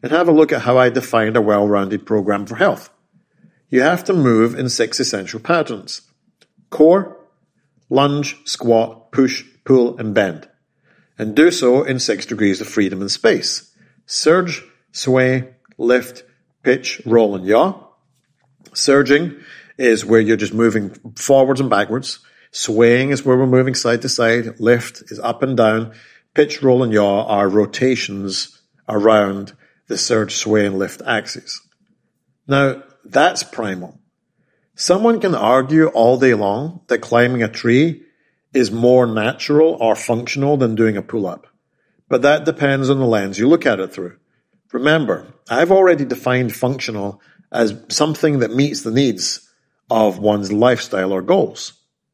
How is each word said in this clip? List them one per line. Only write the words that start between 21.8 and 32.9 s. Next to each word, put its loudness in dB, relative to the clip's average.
Swaying 2
is -4
where 2
we're 2
moving 2
side -2
to -6
side. -2
Lift -4
is -16
up -4
and -2
down. 0
Pitch, 0
roll, 4
and -2
yaw 2
are 0
rotations -4
around 0
the -6
surge, -2
sway, 0
and -4
lift -6
axes. -8
Now, 0